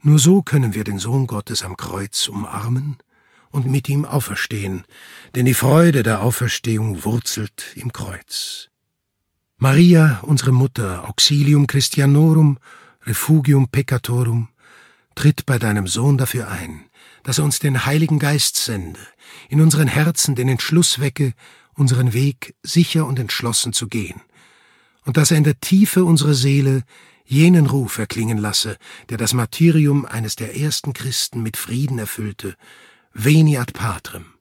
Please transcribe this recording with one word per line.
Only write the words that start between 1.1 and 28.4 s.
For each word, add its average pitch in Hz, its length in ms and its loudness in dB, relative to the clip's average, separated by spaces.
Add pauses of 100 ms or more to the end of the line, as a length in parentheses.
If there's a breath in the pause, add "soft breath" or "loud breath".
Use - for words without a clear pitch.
Gottes 104 360 -8
am 92 140 -12
Kreuz 98 520 -8
umarmen 120 720 -6 (520 soft breath)
und 135 160 -4
mit 135 220 -2
ihm 143 160 0
auferstehen, 98 800 -6 (500 loud breath)
denn 127 100 0
die 127 100 2
Freude 143 480 4
der 107 200 -2
Auferstehung 110 800 -4
wurzelt - 720 -8
im - 160 -10
Kreuz. - 760 -12 (920)
Maria, 156 640 6
unsere 131 280 0
Mutter, 120 580 -2
Auxilium 143 600 4
Christianorum, 143 920 4 (460 loud breath)
Refugium 139 640 2
Peccatorum, 120 800 -2 (680 soft breath)
tritt - 320 2
bei 127 120 0
deinem 104 280 -2
Sohn 127 320 0
dafür 123 300 -4
ein, 82 360 -12 (380 soft breath)
dass 131 160 -4
er 156 60 0
uns 147 160 -2
den 131 260 0
Heiligen 151 320 2
Geist 143 380 0
sende, 90 440 -8 (480 loud breath)
in 143 120 2
unseren 156 260 4
Herzen 156 480 0
den 123 140 -2
Entschluss 156 500 0
wecke, 135 340 -2 (420 soft breath)
unseren 127 380 2
Weg 135 520 -4
sicher 160 420 0
und 127 140 -4
entschlossen 113 520 -4
zu - 140 -4
gehen, 104 340 -8 (840 soft breath)
und 127 120 -2
dass 151 140 4
er 170 60 2
in 151 80 4
der 147 160 0
Tiefe 190 440 2
unserer 151 300 2
Seele 135 480 0 (420 soft breath)
jenen 160 420 6
Ruf 123 320 -4
erklingen 110 400 -4
lasse, 104 400 -4 (320 loud breath)